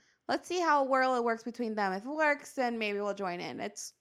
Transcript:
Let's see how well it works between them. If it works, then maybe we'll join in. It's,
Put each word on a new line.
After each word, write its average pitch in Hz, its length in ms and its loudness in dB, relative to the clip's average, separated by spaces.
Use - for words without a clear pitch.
Let's 262 200 -2
see 359 120 -2
how 294 260 4
well 262 320 4
it 233 60 0
works 226 200 0
between 226 320 -4
them. 196 180 2
If 196 100 -4
it 247 60 -10
works, 294 460 0
then 240 240 0
maybe 208 200 -2
we'll 202 140 0
join 185 280 -4
in. 156 180 -6
It's, - 420 -8